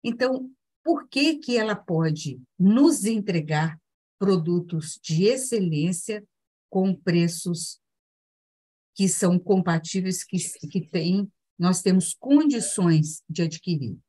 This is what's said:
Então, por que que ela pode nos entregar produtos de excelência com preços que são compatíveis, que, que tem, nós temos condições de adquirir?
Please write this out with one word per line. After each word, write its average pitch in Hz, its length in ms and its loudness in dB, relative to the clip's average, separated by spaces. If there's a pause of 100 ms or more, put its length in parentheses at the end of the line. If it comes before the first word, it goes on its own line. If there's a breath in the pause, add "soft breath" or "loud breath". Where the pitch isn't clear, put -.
Então, 254 460 -4 (340)
por - 240 -2
que 302 280 0
que 247 220 -2
ela 214 180 0
pode 156 640 -2 (160)
nos 226 480 4
entregar 160 760 -2 (400)
produtos 175 840 -2
de 170 240 0
excelência 202 1000 -2 (460)
com 190 240 0
preços 170 840 -2 (1160)
que 190 120 2
são 180 300 2
compatíveis, 180 880 -2
que, 185 160 -6 (280)
que 170 140 -4
tem, 180 500 -2 (260)
nós 180 260 0
temos 185 320 2
condições 214 1120 2
de 170 140 -4
adquirir? 156 520 -6 (140)